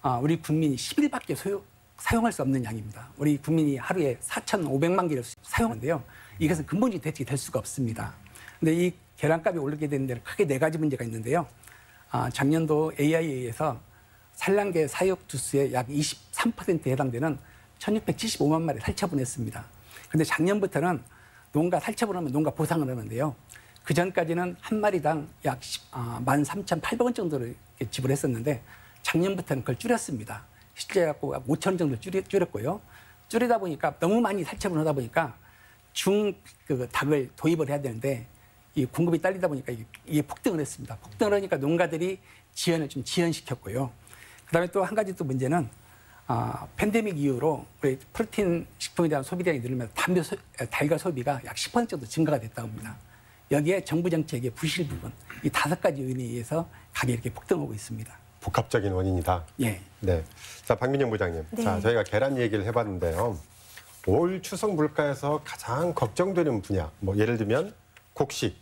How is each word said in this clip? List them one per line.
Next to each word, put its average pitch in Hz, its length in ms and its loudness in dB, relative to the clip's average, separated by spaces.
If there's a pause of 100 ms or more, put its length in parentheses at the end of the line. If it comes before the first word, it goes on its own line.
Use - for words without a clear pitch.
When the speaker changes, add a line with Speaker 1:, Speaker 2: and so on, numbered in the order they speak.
Speaker 1:
아, 127 120 2
우리 156 240 2
국민이 156 340 2
십 - 240 -2
일밖에 277 340 0
소요-, - 300 -4 (320)
사용할 226 380 2
수 - 80 -4
없는 131 240 2
양입니다. 107 500 -8
우리 147 220 4
국민이 147 400 2
하루에 143 420 0
사천오백만 170 880 0
개를 135 160 -2
수-, - 200 -14
사용하는데요. 143 600 0 (360)
이것은 156 260 2
근본적인 202 340 2
대책이 151 240 -4
될 139 140 -2
수가 - 220 -4
없습니다. 110 540 -4 (460)
근데 160 140 4
이 175 200 2 (220)
계란값이 165 420 2
오르게 147 300 -4
되는 139 180 0
데는 123 160 -4
크게 - 240 0
네 135 140 2
가지 160 180 2
문제가 139 280 0
있는데요. 113 420 -2 (640)
아, 123 180 0
작년도 156 720 2
에이아이에이에서 143 800 0 (540)
산란계 190 560 2
사육 185 400 0
두수의 139 440 0
약 123 160 0
이십삼 - 600 0
퍼센트에 165 400 0
해당되는 131 460 0 (420)
천육백칠십오만 165 840 0
마리 131 180 -2
살처분했습니다. 131 840 -2 (440)
근데 156 160 4
작년부터는 180 760 2 (520)
농가 165 260 2
살처분하면 180 540 -2
농가 147 180 2
보상을 160 340 0
하는데요. 123 480 -4 (520)
그전까지는 175 720 2
한 214 220 -2
마리당 156 480 2 (160)
약 131 180 -2
십, - 280 -10
아, 120 340 -6
만 143 180 4
삼천팔백 196 580 -2
원 240 120 2
정도를 143 420 -4 (240)
이렇게 117 100 -4
지불했었는데 131 720 -2 (420)
작년부터는 175 600 0
그걸 123 140 -2
줄였습니다. 117 680 -2 (300)
실제 - 300 2
갖고 143 300 -2
약 131 100 -6
오천 156 280 2
원 180 40 0
정도 143 220 0
줄여-, 190 280 -4
줄였고요. 185 520 -2 (480)
줄이다 233 300 2
보니까 165 420 -2
너무 208 220 4
많이 233 240 0
살처분하다 160 480 0
보니까 135 420 -2 (560)
중-, 202 420 2 (320)
그 127 240 -2
닭을 139 460 2
도입을 156 320 2
해야 143 140 -2
되는데 120 440 -4 (500)
이 139 100 2
공급이 165 360 2
딸리다 185 280 0
보니까 131 240 -4
이게, 113 120 -10 (200)
이게 147 160 2
폭등을 160 400 -2
했습니다. 117 400 -8
폭등을 - 320 0
하니까 190 240 2
농가들이 165 600 0 (340)
지연을 160 360 0
좀 131 140 -6
지연시켰고요. 135 880 -2 (540)
그다음에 170 220 2
또 196 160 0
한 180 120 -2
가지 196 200 0
또 180 100 -4
문제는, 131 440 0 (560)
아, 120 400 -2 (120)
팬데믹 208 420 2
이후로 135 460 2 (180)
우리 135 160 2 (140)
프로틴 185 520 0 (140)
식품에 - 300 0
대한 143 140 0
소비량이 175 360 0
늘면서 123 340 -4
담배 180 300 2
소-, 202 140 -6 (220)
에, 127 80 -2
달걀 147 300 2
소비가 135 480 -2
약 - 120 -10
십 - 160 -6
퍼센트 240 180 2
정도 131 160 -8
증가가 151 320 2
됐다고 113 300 -8
합니다. 110 260 -10 (560)
여기에 160 320 2
정부 170 260 0
정책의 147 420 0
부실 160 360 -4
부분, 110 240 -8 (320)
이 147 60 2
다섯 151 300 0
가지 151 220 0
요인에 131 220 -4
의해서 120 440 -4 (260)
가격이 123 200 0
이렇게 117 180 -4
폭등하고 143 420 -2
있습니다. 110 440 -10 (220)
Speaker 2:
복합적인 101 520 0
원인이다. 92 520 2 (180)
Speaker 1:
예. 104 180 0 (200)
Speaker 2:
네. 87 240 2 (420)
자, 120 100 4
박민영 135 340 0
부장님. 90 420 0
Speaker 3:
네. 226 120 -2
Speaker 2:
자, 95 160 2
저희가 110 240 4
계란 127 340 0
얘기를 107 280 0
해봤는데요. 101 720 0 (680)
올 170 340 2
추석 208 320 -2
물가에서 147 720 0
가장 156 480 -2
걱정되는 156 680 2
분야, 87 380 -2
뭐, 98 180 -2
예를 113 200 2
들면 123 360 0 (400)
곡식 - 480 -2